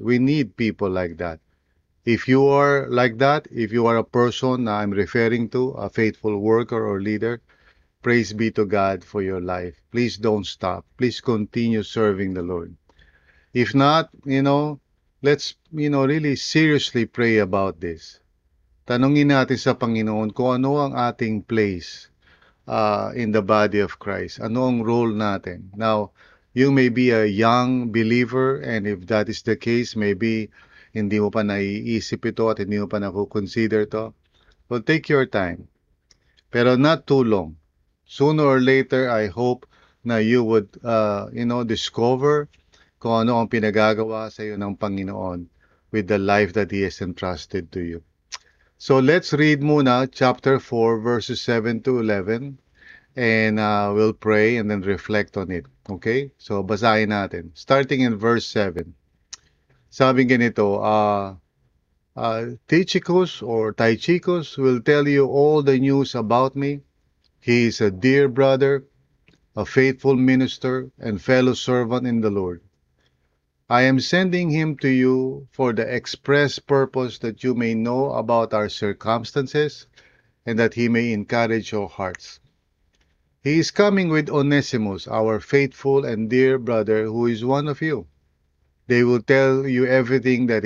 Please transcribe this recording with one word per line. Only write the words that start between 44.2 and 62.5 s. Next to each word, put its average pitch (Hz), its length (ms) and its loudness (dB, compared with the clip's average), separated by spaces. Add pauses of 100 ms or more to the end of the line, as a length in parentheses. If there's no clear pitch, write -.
sa 107 160 -14
iyo 104 160 -8
ng 101 160 -6
Panginoon 95 720 -6 (400)
with 107 240 -2
the 101 80 2
life 101 320 2
that 101 160 0
He 98 160 -2
has - 160 -6
entrusted 90 720 -8
to 92 80 -8
you. 85 240 -10 (720)
So 135 240 2
let's 151 320 2
read 147 320 2
muna 135 480 2
chapter 131 480 2
four, 113 400 0
verses 117 400 -4
seven 117 480 -2
to 123 160 0
eleven, 110 560 -4 (560)
and, 110 400 2
uh, 104 400 0
we'll 107 160 4
pray 107 480 2
and 104 80 -4
then 101 160 -4
reflect 101 560 -4
on 90 80 -6
it. 87 160 -8 (240)
Okay? 117 480 -4
So 101 240 -6
basahin 107 560 0
natin. 90 400 -8
Starting 135 480 0
in 110 160 -2
verse 113 240 0
seven. 87 480 -4 (960)
Sabi 131 380 2
ganito, 110 560 2
uh, 104 560 0 (800)
uh, 117 480 -6